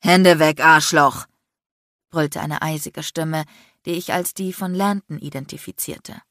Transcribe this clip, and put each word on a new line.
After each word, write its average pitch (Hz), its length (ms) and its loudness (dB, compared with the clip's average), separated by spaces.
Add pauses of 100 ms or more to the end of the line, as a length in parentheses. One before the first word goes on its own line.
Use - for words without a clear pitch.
Hände 180 360 6
weg, 156 260 2
Arschloch!, 151 600 4 (840)
brüllte 156 300 -4
eine 151 220 -6
eisige 156 400 -8
Stimme, 160 420 -6 (400)
die 170 80 -8
ich 170 200 -6
als 175 200 -4
die 185 200 -8
von 185 220 -8
Landon 196 440 -4
identifizierte. - 1120 -14